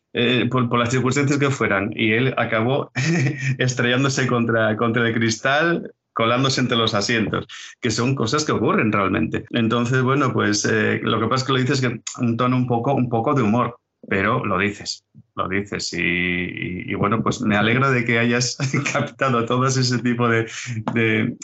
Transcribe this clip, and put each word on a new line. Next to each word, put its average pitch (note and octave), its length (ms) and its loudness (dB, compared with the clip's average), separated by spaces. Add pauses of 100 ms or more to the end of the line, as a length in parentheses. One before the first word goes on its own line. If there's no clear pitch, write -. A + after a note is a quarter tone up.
(120)
eh, A#2+ 380 2
por, B2 180 2
por A#2+ 100 2
las A#2 120 0
circunstancias C3 480 2
que C#3 120 2
fueran, G#2 460 0
y A2 160 2
él B2 240 2
acabó A#2 580 0
<laughs> C3+ 640 0
estrellándose B2+ 680 2
contra, A#2 500 2
contra A#2 320 0
el A#2 60 0
cristal, C3+ 800 0 (200)
colándose B2+ 480 0
entre A#2+ 160 0
los A2+ 180 2
asientos, G2+ 520 -2 (340)
que A2+ 100 -2
son A#2+ 240 0
cosas C3 300 -2
que C#3 80 0
ocurren A#2 400 2
realmente. F#2+ 580 0
Entonces, A#2+ 520 0
bueno, C3 300 2
pues, G#2 380 0
eh, G#2+ 320 0
lo A#2 160 0
que A2+ 80 0
pasa B2+ 160 0
es B2+ 40 -10
que C3+ 80 0
lo B2+ 40 2
dices B2+ 220 0
que A#2+ 200 -2 (200)
un A#2 160 0
tono B2+ 200 2
un B2+ 100 2
poco, B2 280 0
un B2+ 140 0
poco B2 260 0
de C3 80 2
humor, A2+ 360 0 (300)
pero G#2 360 0
lo G2 140 0
dices, G2+ 460 -4 (320)
lo F#2+ 120 -4
dices. F#2+ 440 -4
Y, F2 80 -4
y, F2+ 880 -2
y G2 40 -4
bueno, G#2 280 0
pues - 200 -2
me G#2+ 140 2
alegro A#2+ 340 2
de A#2+ 140 0
que A#2 140 0
hayas A#2+ 400 0
<laughs> C#3 340 -2
captado B2+ 520 -2
todo B2 220 0
ese B2+ 320 0
tipo A#2+ 300 0
de, A2+ 180 2 (480)
de, A2 500 0